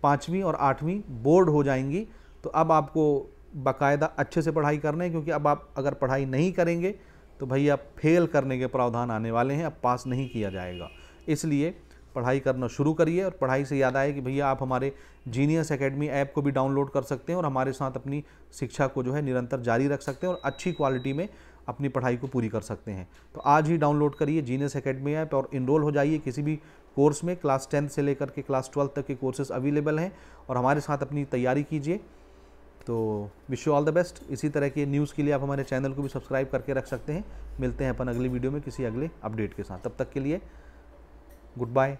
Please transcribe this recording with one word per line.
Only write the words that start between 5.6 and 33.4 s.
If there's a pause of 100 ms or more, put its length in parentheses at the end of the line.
अगर
पढ़ाई
नहीं
करेंगे (460)
तो
भैया
फेल
करने
के
प्रावधान
आने
वाले
हैं,
अब
पास
नहीं
किया
जाएगा। (400)
इसलिए (400)
पढ़ाई
करना
शुरू
करिए।
और
पढ़ाई
से
याद
आए
कि
भैया
आप
हमारे (340)
जीनियस
एकेडमी
ऐप
को
भी
डाउनलोड
कर
सकते
हैं
और
हमारे
साथ
अपनी (280)
शिक्षा
को
जो
है
निरंतर
जारी
रख
सकते
हैं
और
अच्छी
क्वालिटी
में (400)
अपनी
पढ़ाई
को
पूरी
कर
सकते
हैं। (260)
तो
आज
ही
डाउनलोड
करिए
जीनियस
एकेडमी
ऐप
और
एनरोल
हो
जाइए
किसी
भी (400)
कोर्स
में।
क्लास
टेंथ
से
लेकर
के
क्लास
ट्वेल्थ
तक
के
कोर्सेज
अवेलेबल
हैं (320)
और
हमारे
साथ
अपनी
तैयारी
कीजिए। (920)
तो (220)